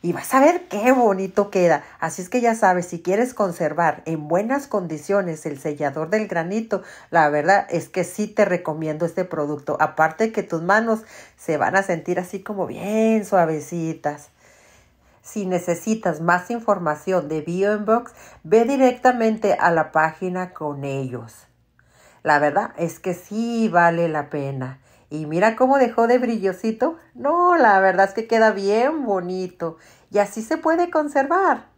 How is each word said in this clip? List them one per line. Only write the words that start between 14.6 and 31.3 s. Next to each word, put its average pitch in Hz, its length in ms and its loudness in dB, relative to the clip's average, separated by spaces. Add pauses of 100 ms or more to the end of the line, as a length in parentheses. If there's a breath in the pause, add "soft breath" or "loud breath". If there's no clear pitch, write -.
Si 208 260 -8
necesitas 180 760 -2
más 175 320 0
información 180 760 -2
de 156 140 -4
B 180 240 -2
and 208 180 -2
Box, 226 280 0 (320 loud breath)
ve 220 200 4
directamente 247 880 2
a - 180 2
la 160 180 0
página 180 640 -2
con 143 300 -8
ellos. 127 640 -8 (720 soft breath)
La 151 160 4
verdad 151 400 0
es 170 220 -6
que 180 140 -4
sí 226 540 -4
vale 170 400 4
la 151 220 -4
pena. 135 480 -6 (320 soft breath)
Y 156 160 -8
mira 190 300 0
cómo 262 220 4
dejó 233 280 2
de 247 120 4
brillosito. 226 800 -2 (180 loud breath)
No, 339 420 2
la 214 240 6
verdad 190 280 4
es - 60 -8
que 220 120 -4
queda 220 240 4
bien 220 540 0
bonito. 180 760 -6 (320 soft breath)
Y 208 80 0
así 202 240 -2
se 311 160 -4
puede 330 320 0
conservar. 302 760 0 (120)